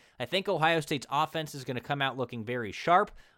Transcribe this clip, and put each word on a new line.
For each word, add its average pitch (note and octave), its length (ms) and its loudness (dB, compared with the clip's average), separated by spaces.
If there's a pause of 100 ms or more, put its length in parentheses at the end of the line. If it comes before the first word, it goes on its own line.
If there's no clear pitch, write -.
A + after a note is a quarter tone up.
(200)
I B2 60 -4
think F#3+ 240 -2
Ohio E3 320 4
State's D3 280 -4
offense D3+ 460 -2
is C3+ 80 -10
gonna B2+ 160 -4
come C#3+ 220 -4
out C3 160 -2
looking A#2+ 260 -6
very A#2 300 -4
sharp. F#3 380 4 (260)